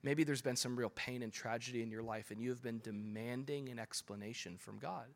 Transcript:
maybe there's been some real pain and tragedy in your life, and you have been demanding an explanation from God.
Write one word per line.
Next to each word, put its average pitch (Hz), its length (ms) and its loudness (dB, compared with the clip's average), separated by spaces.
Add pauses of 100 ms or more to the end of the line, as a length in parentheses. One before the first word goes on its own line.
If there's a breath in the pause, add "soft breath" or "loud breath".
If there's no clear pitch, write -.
maybe 147 220 8
there's 143 160 4
been 123 160 4
some 123 200 2
real 120 140 4
pain 123 320 -2
and 110 100 -2
tragedy 117 500 0
in 113 80 0
your 110 120 -2
life, 110 280 -2
and 107 100 -4
you 120 100 2
have 123 120 0
been 117 200 -2
demanding 120 840 -2
an 120 100 -6
explanation 104 800 -6
from 104 220 -10
God. 151 380 -4